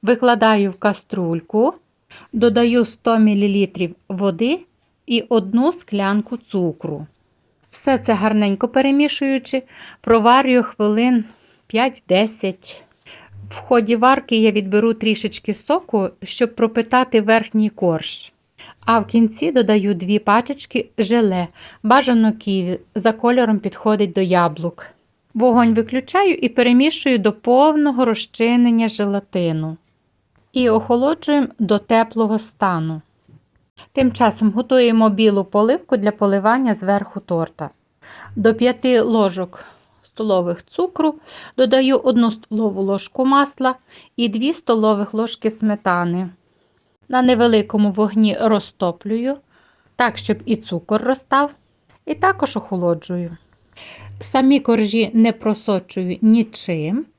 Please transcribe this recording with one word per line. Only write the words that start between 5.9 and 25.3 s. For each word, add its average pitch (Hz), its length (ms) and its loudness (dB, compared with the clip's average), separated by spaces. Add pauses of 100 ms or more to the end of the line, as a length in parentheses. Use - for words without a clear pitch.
цукру. 156 680 -6 (640)
Все 269 280 -2
це - 160 0
гарненько 208 540 0
перемішуючи, 269 920 0 (380)
проварюю 247 640 4
хвилин 220 600 0 (420)
п'ять-десять. 220 1160 -4 (720)
В - 60 -14
ході 233 380 0
варки 254 400 2
я 220 140 4
відберу 208 440 0
трішечки 220 600 -4
соку, 226 540 -2 (140)
щоб 233 320 -4
пропитати 233 680 0
верхній 214 500 0
корж. - 640 -4 (540)
А 226 120 2
в 202 80 -4
кінці 226 460 0
додаю 208 420 2
дві 180 240 -2
пачечки 233 720 -2 (100)
желе, 196 500 0 (340)
бажано 233 500 2
ківі, 190 480 -4 (140)
за 220 180 0
кольором 233 460 0
підходить 202 540 -2
до 196 80 -2
яблук. 170 680 -2 (480)